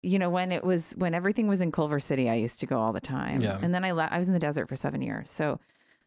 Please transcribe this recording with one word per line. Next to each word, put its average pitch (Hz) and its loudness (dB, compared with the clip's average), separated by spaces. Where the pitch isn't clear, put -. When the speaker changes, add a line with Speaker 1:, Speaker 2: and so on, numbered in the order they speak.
Speaker 1:
you 185 2
know, 180 2
when 180 0
it 170 0
was, 175 2
when 175 0
everything 202 2
was 196 4
in 170 2
Culver 151 2
City, 131 0
I 113 2
used 117 -2
to - -4
go 131 0
all 110 2
the 95 -4
time. 131 -4
Speaker 2:
Yeah. 101 0
Speaker 1:
And 175 0
then 180 0
I 185 0
le-, 160 0
I 165 -2
was 180 0
in 190 4
the 180 4
desert 147 0
for 139 -6
seven 143 -4
years. 110 -6
So, 151 -2